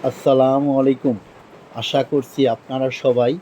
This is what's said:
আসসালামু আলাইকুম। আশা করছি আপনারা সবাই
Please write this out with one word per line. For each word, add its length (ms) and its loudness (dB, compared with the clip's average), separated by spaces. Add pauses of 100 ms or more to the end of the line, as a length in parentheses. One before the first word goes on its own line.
আসসালামু 720 2
আলাইকুম। 380 0 (580)
আশা 300 -4
করছি 420 -4
আপনারা 480 -4
সবাই 480 2